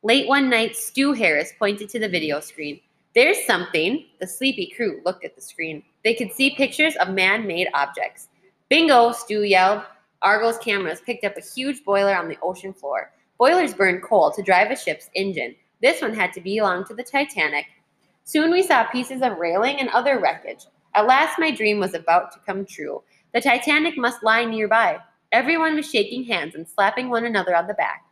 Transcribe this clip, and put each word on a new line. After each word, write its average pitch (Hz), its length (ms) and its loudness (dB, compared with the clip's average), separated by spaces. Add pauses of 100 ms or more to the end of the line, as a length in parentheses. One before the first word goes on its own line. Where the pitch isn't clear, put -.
Late 233 260 2
one 269 220 4
night, 226 260 0
Stu 277 380 0
Harris 170 440 0
pointed 208 320 -2
to 240 100 -6
the 214 100 -4
video 156 300 -2
screen. 147 420 -12 (320)
"There's 302 320 4
something." 180 580 0 (160)
The 185 80 -8
sleepy - 480 -4
crew 202 300 -6
looked 185 180 -4
at - 120 -16
the - 60 -20
screen. 160 420 -12 (200)
They 226 120 2
could 226 160 -6
see 269 240 0
pictures 214 400 0
of 180 140 0
man-made 190 680 0
objects. - 540 -6 (380)
"Bingo," 269 440 6
Stu 214 320 -4
yelled. 196 400 4 (400)
Argos 220 340 2
cameras 190 440 -4
picked - 220 -8
up 202 140 -4
a 233 40 -12
huge 262 440 -8
boiler 196 300 2
on 170 120 -4
the - 140 -10
ocean 185 320 -8
floor. 117 380 -8 (260)
Boilers 302 380 4
burned 185 260 2
coal 165 300 4
to 202 100 -8
drive 190 300 4
a 269 40 -2
ship's - 380 -8
engine. 175 420 -6 (240)
This - 220 2
one 220 140 -4
had 185 180 -2
to 185 80 -14
belong 190 440 -2
to 220 100 -18
the 240 80 -12
Titanic. 175 640 -4 (560)
Soon 311 260 0
we 359 140 4
saw 285 220 4
pieces 247 360 -6
of 226 160 0
railing 196 420 0
and 254 100 -2
other 254 280 2
wreckage. - 480 -4 (300)
At 208 100 4
last, 277 320 4
my 320 140 0
dream 208 280 0
was 180 140 -2
about 170 380 0
to - 80 -20
come 196 260 -8
true. - 380 -12 (300)
The 226 80 2
Titanic 294 540 0
must 247 280 -2
lie 226 220 4
nearby. 220 540 0 (320)
Everyone 311 440 2
was 302 140 -6
shaking 240 340 -2
hands 175 320 -6
and 165 120 -14
slapping 214 420 0
one 233 160 -2
another 185 300 0
on 170 120 2
the 160 60 -8
back. 101 380 -4